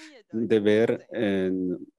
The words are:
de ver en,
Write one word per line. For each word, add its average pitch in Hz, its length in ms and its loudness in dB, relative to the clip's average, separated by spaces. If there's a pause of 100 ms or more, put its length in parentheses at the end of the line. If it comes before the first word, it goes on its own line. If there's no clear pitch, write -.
(320)
de 113 280 0
ver 107 520 2
en, 92 680 -2 (220)